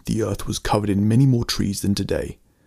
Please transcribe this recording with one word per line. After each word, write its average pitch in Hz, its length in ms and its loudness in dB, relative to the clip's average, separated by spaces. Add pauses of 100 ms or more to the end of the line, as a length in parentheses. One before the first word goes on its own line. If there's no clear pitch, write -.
the 110 180 0
earth 101 240 -4
was 113 100 -4
covered 104 320 -2
in 101 180 2
many 120 200 6
more 120 180 2
trees 98 360 -2
than 98 120 0
today. - 460 -4 (280)